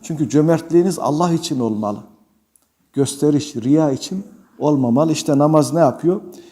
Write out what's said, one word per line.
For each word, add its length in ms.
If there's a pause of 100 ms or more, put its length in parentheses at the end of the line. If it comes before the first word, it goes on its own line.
Çünkü 260
cömertliğiniz 680
Allah 340
için 280
olmalı. 380 (920)
Gösteriş, 640
riya 340
için 360 (320)
olmamalı. 540
İşte 260
namaz 340
ne 80
yapıyor? 400 (320)